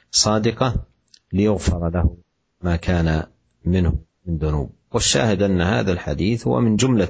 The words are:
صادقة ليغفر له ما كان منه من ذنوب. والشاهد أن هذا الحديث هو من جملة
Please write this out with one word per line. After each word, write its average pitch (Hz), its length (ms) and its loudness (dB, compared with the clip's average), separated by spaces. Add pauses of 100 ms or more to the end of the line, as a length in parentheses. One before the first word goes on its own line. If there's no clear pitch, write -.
(100)
صادقة 110 640 0 (580)
ليغفر 90 580 0
له 85 260 0 (460)
ما 87 140 0
كان 82 460 0 (420)
منه 85 300 2 (320)
من 82 120 -4
ذنوب. 76 320 -2 (220)
والشاهد 117 500 2
أن 95 180 2
هذا 90 320 0
الحديث 87 540 -2
هو 123 140 0
من 110 160 2
جملة 110 340 2